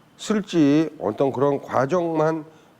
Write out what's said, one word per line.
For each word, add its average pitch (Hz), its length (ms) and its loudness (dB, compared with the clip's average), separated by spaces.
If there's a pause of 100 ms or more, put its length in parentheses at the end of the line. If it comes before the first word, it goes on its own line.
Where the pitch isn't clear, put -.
(180)
쓸지 160 800 2
어떤 123 340 -2
그런 135 300 0
과정만 156 840 0 (360)